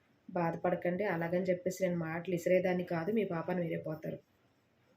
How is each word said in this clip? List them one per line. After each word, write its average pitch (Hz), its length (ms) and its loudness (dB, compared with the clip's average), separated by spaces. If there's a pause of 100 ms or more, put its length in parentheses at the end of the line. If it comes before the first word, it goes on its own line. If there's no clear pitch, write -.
(300)
బాధపడకండి. 175 760 0
అలాగని 180 420 0
చెప్పేసి 180 380 0
నేను 175 140 2
మాటలు 170 380 -2
ఇసిరేదాన్ని 180 500 4
కాదు, 170 260 -2
మీ 220 140 2
పాపాన్ని 175 380 -2
మీరే 165 180 -2
పోతారు. 156 380 -6 (760)